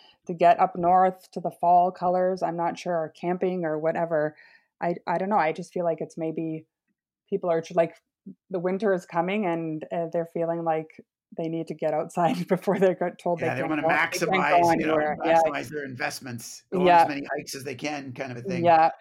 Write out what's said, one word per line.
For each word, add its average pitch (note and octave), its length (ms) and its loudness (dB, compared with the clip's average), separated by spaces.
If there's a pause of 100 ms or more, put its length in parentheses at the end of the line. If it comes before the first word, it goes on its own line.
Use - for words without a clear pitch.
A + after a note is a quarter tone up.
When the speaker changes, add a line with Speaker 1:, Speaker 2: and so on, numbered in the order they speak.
(280)
Speaker 1:
to F3+ 60 -6
get E3+ 260 6
up F3+ 160 0
north F#3 560 2
to F#3 80 -10
the E3 100 -6
fall F3+ 400 4
colors. F3+ 540 0
I'm E3 120 -2
not E3+ 220 -2
sure, F3+ 160 -6
or D#3 260 -4
camping F3+ 440 -2
or D#3 120 -2
whatever. D#3+ 600 0 (440)
I, F3 140 -2 (140)
I F3 100 0
don't F#3+ 100 -4
know. G#3+ 80 0
I D#3+ 140 2
just F3 220 -8
feel F3+ 120 -4
like E3 160 -2
it's D#3+ 160 -10
maybe D#3+ 500 -6 (640)
people F#3+ 220 -2
are E3 100 0
tr-, E3 140 -8
like, E3+ 220 2 (520)
the F#3 120 -4
winter F#3+ 340 0
is F3 100 -4
coming F#3 400 -2
and, E3 480 -4
uh, E3+ 180 -2
they're E3 220 -4
feeling E3+ 320 -4
like D#3+ 400 -4 (320)
they E3 120 -4
need E3 180 -4
to D#3+ 80 -8
get D#3 180 -2
outside E3 560 -2
<laughs> - 0 -
before F#3 300 0
they're F3+ 160 4
go-, F3+ 160 -4 (120)
told F3 180 -2
Speaker 2:
Yeah, B2 80 0
Speaker 1:
they B2 60 -2
Speaker 2:
they B2+ 60 -4
Speaker 1:
can't C#3+ 80 -4
Speaker 2:
wanna D3+ 140 -2
Speaker 1:
go, D#3+ 60 2
they D#3+ 60 2
can't E3 260 0
go E3+ 80 0
Speaker 2:
maximize, E3+ 520 4
you D#3 60 -2
know, D#3 80 0
Speaker 1:
anywhere. D3+ 220 0 (100)
Yeah. E3 160 6
Speaker 2:
maximize C#3+ 260 -2
their D3 160 -8
investments, C3 800 -10 (100)
go F3+ 80 0
on F3+ 60 6
Speaker 1:
Yeah. E3+ 160 8
Speaker 2:
as D#3+ 60 4
many C#3+ 180 -6 (100)
hikes D3 180 -10
as C3 100 -12
they C3+ 100 -8
can, C#3 380 -8
kind C3+ 200 -8
of B2 60 -10
a A#2+ 40 -12
thing. F3 220 -4
Speaker 1:
Yeah, E3 360 6